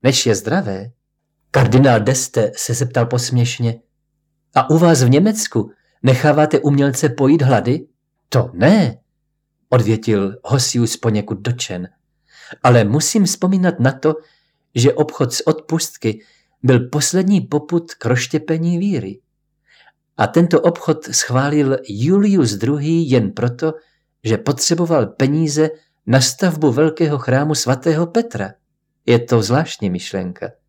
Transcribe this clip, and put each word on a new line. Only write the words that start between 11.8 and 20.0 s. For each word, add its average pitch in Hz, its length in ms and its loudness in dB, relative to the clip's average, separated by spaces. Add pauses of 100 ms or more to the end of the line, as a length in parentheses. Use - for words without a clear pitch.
"ale 120 200 6
musím 151 420 0
vzpomínat 180 540 0
na 131 120 2
to, 151 240 -2 (600)
že 123 180 2
obchod 147 400 -2
s - 140 -4
odpustky 156 760 -4 (420)
byl 123 260 2
poslední 180 520 0
popud 151 520 -4
k - 120 -12
rozštěpení 160 720 -2
víry. 165 420 -4 (960)